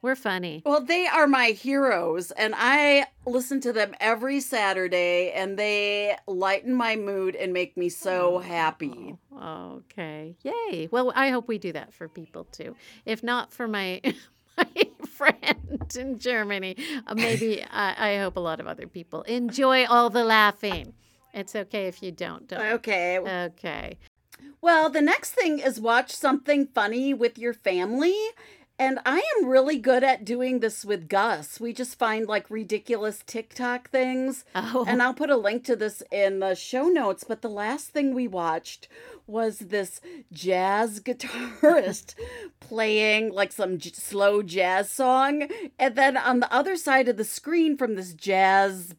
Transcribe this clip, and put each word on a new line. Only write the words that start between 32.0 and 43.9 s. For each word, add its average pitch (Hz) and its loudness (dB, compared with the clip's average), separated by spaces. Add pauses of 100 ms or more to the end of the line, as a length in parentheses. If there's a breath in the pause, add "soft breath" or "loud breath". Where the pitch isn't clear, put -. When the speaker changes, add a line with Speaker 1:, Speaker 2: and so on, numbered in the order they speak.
Speaker 2:
like, 208 -2
ridiculous 214 -4
TikTok 247 -8
things. 254 0 (120)
Speaker 1:
Oh. 226 -2
Speaker 2:
And 233 4
I'll 254 2
put 285 -2
a 277 4
link 220 0
to 247 2
this 208 -6 (100)
in 196 2
the 190 0
show 254 -2
notes. 254 2
But 220 -8
the 233 -6
last 214 -6
thing 277 0
we 247 -2
watched 170 -4 (400 loud breath)
was 220 -2
this 190 -6 (320 loud breath)
jazz 190 0
<laughs> - -14
guitarist 247 2 (440 loud breath)
playing, 214 2
like, 190 -2
some 185 -2
j-, 165 -12